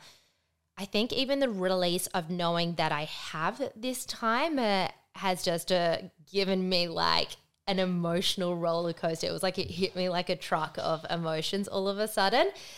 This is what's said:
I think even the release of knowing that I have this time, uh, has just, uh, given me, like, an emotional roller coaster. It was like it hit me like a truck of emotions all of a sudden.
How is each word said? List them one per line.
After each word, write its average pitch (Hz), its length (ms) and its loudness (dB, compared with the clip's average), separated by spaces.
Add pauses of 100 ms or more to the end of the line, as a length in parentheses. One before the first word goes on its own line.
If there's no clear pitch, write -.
(800)
I 196 60 -8
think 214 280 0
even 269 280 0
the 269 80 4
release 180 600 0
of 170 220 -4
knowing 170 460 0
that 160 160 2
I 151 120 -2
have 170 560 -4 (140)
this 247 300 -6
time, 262 560 0
uh, 196 280 2 (280)
has 185 260 0
just, 170 300 0
uh, 175 260 4 (320)
given 190 380 2
me, 175 180 2
like, 165 440 2 (360)
an 190 140 2
emotional 175 760 0
roller 170 360 0
coaster. 165 340 -2
It - 60 -2
was 165 100 -4
like 185 160 0
it 180 120 -4
hit 180 260 -2
me 180 120 0
like 175 200 -2
a 180 80 0
truck 160 440 -2
of 160 300 -2
emotions 170 560 -2
all 190 220 -2
of 196 100 -2
a 214 80 0
sudden. 220 440 4 (280)